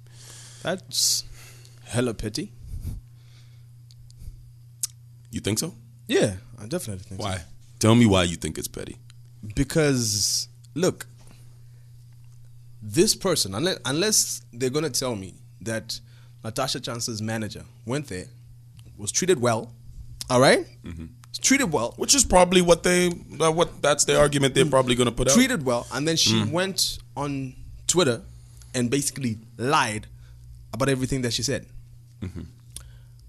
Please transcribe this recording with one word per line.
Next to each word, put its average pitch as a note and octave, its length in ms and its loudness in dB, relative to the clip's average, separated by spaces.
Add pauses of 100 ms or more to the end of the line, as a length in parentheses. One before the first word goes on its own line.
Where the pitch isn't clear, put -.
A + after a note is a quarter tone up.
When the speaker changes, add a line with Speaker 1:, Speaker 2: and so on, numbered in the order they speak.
(640)
Speaker 1:
That's - 580 -2 (640)
hella B2 300 -2
pity. A#2 360 -8 (2750)
Speaker 2:
You G#2+ 100 -6
think - 180 0
so? D#3+ 160 -6 (320)
Speaker 1:
Yeah, C#3+ 280 2 (260)
I G#2+ 60 -16
definitely A2 380 -8
think F#2+ 160 -12
so. G2+ 60 -4
Speaker 2:
Why? F#2 140 -4 (380)
Tell A2+ 160 6
me A#2+ 120 8
why F#2+ 180 6
you F2 120 -2
think D#2 220 -6
it's B1 100 -8
petty. - 300 -12 (560)
Speaker 1:
Because, C3 920 0 (260)
look, E3+ 320 0 (1800)
this C3 320 2
person, C#3+ 400 -2
unless, D#3+ 300 -2
unless F3+ 580 0 (100)
they're B2 180 -2
gonna D3+ 200 -2
tell B2 260 -4
me F#2+ 180 -12 (300)
that A2 360 -8 (440)
Natasha C3 360 -4
Chance's A#2 420 -8
manager A2 420 -6 (220)
went C#3 220 -6
there, F2+ 180 -10 (680)
was G2 160 -8
treated - 280 2
well, A2+ 320 0 (580)
all B2+ 100 6
right? G3+ 260 6 (180)
Speaker 2:
Mm-hmm. E2 220 -12 (340)
Speaker 1:
Treated C4 320 2
well. A#2+ 240 0
Speaker 2:
Which - 180 2
is C4+ 100 4
probably F3+ 380 6
what E3+ 200 6
they, F3+ 260 4 (320)
uh, D#3+ 100 6
what, D#3+ 320 0
that's C#3+ 220 4
the D3 140 4
argument C#3+ 360 4
they're C3+ 120 6
probably C3 280 4
gonna A#2+ 180 2
put B2 160 -2
out. C3+ 60 4
Speaker 1:
Treated B3 300 4
well, A#2+ 280 0
and C3 140 -2
then E3 100 0
she A2 180 2
Speaker 2:
Mm. G#2+ 160 0
Speaker 1:
went F#3 480 -2 (180)
on C3+ 380 -6 (320)
Twitter C#3+ 360 2 (520)
and A#2+ 160 0
basically B2+ 480 -4 (180)
lied A#2+ 500 0 (680)
about B2+ 160 -2
everything C3 340 -2
that A#2 100 -2
she A#2 100 -4
said. A2+ 240 -4 (540)
Speaker 2:
Mm-hmm. F2 220 -10 (880)